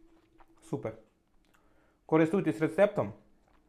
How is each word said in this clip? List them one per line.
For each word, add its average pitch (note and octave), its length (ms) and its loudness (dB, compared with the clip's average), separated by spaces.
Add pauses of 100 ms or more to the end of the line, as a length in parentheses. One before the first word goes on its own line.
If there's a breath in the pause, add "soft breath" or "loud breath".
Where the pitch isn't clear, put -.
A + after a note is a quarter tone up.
(640)
Супер. A#2 300 -10 (1120)
Користуйтесь D#3+ 540 2
рецептом, D#3 520 0 (560)